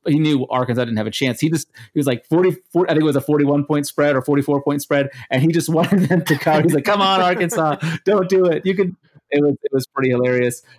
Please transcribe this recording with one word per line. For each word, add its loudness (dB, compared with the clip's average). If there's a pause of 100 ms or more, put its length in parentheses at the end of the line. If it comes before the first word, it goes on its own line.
he 2
knew 0
Arkansas -2
didn't -4
have -4
a -4
chance. -4
He 2
just, -4 (220)
he -2
was -2
like, -2
forty, 2 (200)
forty, 0
I 0
think 2
it 2
was 2
a 0
forty-one 0
point -2
spread 0
or 0
forty-four 0
point -2
spread, 0 (220)
and 0
he 2
just 0
<laughs> -2
wanted 2
them 2
to 2
cover. 2
He's 2
like, 0
"Come 0
on, 2
Arkansas, 0 (280)
don't 2
do 2
it. 0
You 0
can." -2 (320)
It 0
was, 2
it -6
was -2
pretty -2
hilarious. 0 (160)